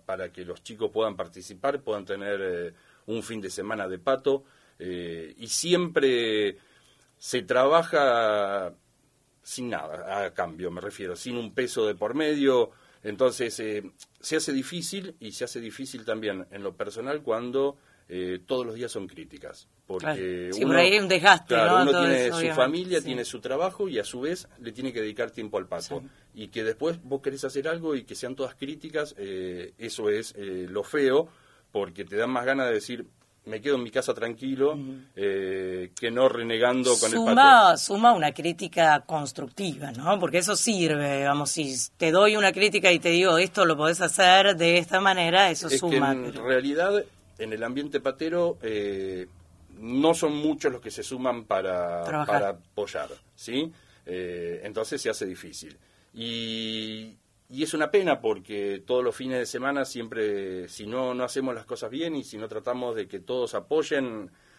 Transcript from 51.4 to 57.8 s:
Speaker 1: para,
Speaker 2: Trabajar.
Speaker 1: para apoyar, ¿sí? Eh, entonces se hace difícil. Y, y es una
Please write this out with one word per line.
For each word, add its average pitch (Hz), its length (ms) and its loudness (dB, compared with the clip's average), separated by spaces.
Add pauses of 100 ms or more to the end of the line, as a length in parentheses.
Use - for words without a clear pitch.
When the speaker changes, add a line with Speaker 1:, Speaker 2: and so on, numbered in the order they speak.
Speaker 1:
para, 90 600 -2
Speaker 2:
Trabajar. 151 220 -4
Speaker 1:
para - 240 2
apoyar, 87 580 -8 (260)
¿sí? 147 380 -6 (320)
Eh, 87 600 -8
entonces 110 360 -6
se - 80 -2
hace 110 160 -4
difícil. 85 540 -12 (340)
Y, 113 1040 -8 (320)
y 131 140 -6
es 156 120 -4
una 151 160 0